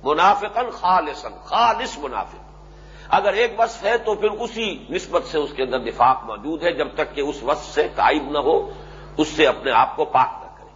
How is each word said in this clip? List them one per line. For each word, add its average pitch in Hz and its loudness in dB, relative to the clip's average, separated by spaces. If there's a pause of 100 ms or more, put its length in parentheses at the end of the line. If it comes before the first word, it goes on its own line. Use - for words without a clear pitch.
منافقاً 202 2
خالصاً، 156 0 (120)
خالص 233 0
منافق۔ 117 -8 (680)
اگر 196 2
ایک 220 0
وصف - 0
ہے 226 2
تو 220 0
پھر 214 0
اسی 214 -6
نسبت 175 -2
سے - -4
اس 143 0
کے 131 -2
اندر 123 -2
نفاق 123 2
موجود 139 -8
ہے، 170 2
جب 147 -2
تک 151 -4
کہ 147 -4
اس 139 -4
وصف - -2
سے 147 2
تائب 139 2
نہ 147 0
ہو، - 2 (460)
اس 151 2
سے 151 4
اپنے 127 0
آپ 120 4
کو 151 0
پاک 127 2 (140)
نہ - -18
کرے۔ - -20